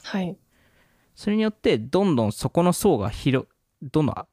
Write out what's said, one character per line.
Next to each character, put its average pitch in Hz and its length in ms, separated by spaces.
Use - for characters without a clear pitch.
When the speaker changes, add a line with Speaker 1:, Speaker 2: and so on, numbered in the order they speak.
Speaker 1:
は - 180
い。 175 160
Speaker 2:
そ - 160
れ 208 40
に 220 60
よ 220 80
っ - 20
て 160 280
ど 156 260
ん 175 100
ど 117 120
ん 101 40
そ - 180
こ 170 140
の 180 80
層 165 260
が 101 120
広-、 131 380
ど 156 220
ん - 20
ど 123 60
ん - 200